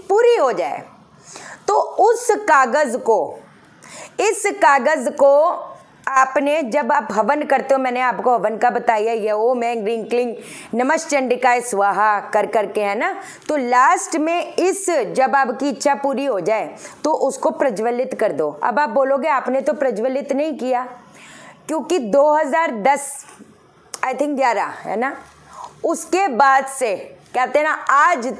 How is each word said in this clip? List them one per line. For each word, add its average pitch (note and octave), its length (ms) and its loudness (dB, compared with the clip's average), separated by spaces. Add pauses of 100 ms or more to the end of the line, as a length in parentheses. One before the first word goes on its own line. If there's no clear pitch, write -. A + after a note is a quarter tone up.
पूरी A#4 280 4
हो C#4+ 160 2
जाए, D#3 300 -4 (840)
तो G4+ 60 2
उस A4 520 2 (120)
कागज़ C#4 580 2
को, G#3 420 0 (840)
इस G4+ 220 0 (200)
कागज़ C#4+ 480 2
को C#4 240 4 (720)
आपने, C#4 540 2
जब A#3+ 300 -2
आप C#4 200 0
हवन G#3 300 0
करते C4+ 320 2
हो, C4+ 60 0
मैंने B3 200 -2
आपको B3 340 0
हवन G#3+ 240 0
का B3 120 4
बताया, A3+ 420 0
ये G#3+ 200 -2
ओम A#3 320 0
ऐं A#3 200 -4
ग्रीं A3 200 -4
क्लीं A#3+ 300 -2 (400)
नमश्चंडिकाय B3+ 840 0
स्वाहा G3+ 580 0 (140)
कर G#3+ 140 2
करके, G#3 340 -2
है G3+ 180 -2
ना। F4 160 -2 (340)
तो D4+ 80 0
last C4+ 600 2
में E4 380 -2
इस, F4+ 320 0 (260)
जब B3+ 240 2
आपकी C4+ 320 0
इच्छा C#4 260 0
पूरी C#4 300 -2
हो B3 160 -2
जाए F3+ 360 -2 (280)
तो D4+ 160 2
उसको C4+ 300 0
प्रज्वलित A#3+ 720 -2
कर G3+ 120 0
दो। D3+ 180 -2 (120)
अब A#3+ 160 0
आप D4 120 0
बोलोगे C4 380 0
आपने C4 320 0
तो D4+ 120 0
प्रज्वलित B3+ 600 -2
नहीं C#4+ 260 -2
किया, B3 280 -2 (840)
क्योंकि D#4 300 -2
दो C#4 340 4
हज़ार D#4 500 0
दस, C#4 280 0 (960)
I B3+ 100 -4
think D4 220 -2
ग्यारह, G#3 460 0
है F#3 180 -6
ना, C#4 160 -4 (680)
उसके F4 440 -2
बाद C4+ 380 4 (120)
से A3 160 -2 (400)
कहते B3+ 240 0
हैं D4+ 80 2
ना, D#4 80 0 (160)
आज C4+ 500 2